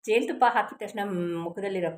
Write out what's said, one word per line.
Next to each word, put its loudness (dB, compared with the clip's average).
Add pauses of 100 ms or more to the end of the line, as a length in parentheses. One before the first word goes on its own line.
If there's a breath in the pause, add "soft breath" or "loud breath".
ಜೇನುತುಪ್ಪ 4 (100)
ಹಾಕಿದ 0
ತಕ್ಷಣ -6 (440)
ಮುಖದಲ್ಲಿರೋ -2